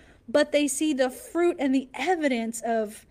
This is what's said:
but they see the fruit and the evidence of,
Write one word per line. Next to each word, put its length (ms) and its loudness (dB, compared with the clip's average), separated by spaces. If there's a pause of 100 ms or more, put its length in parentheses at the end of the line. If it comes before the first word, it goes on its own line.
(280)
but 240 2
they 160 4
see 240 -2
the 180 2
fruit 480 -2
and 160 0
the 200 -2
evidence 680 -2
of, 500 -4